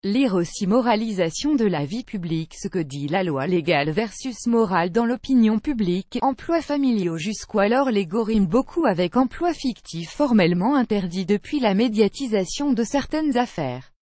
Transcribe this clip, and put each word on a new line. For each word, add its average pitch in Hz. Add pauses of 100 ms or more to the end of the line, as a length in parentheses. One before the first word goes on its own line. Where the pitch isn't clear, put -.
Lire 214
aussi 180
moralisation 220
de 233
la 156
vie 208
publique, 165
ce -
que 185
dit 143
la 185
loi 143
légale 147
versus 214
morale 190
dans 226
l'opinion 226
publique, 202
emplois 302
familiaux 233
jusqu'où 202
alors 247
les 202
gorimes 208
beaucoup 262
avec 180
emploi 302
fictif 170
formellement 208
interdit 190
depuis 208
la 214
médiatisation 220
de 226
certaines 285
affaires. 135 (120)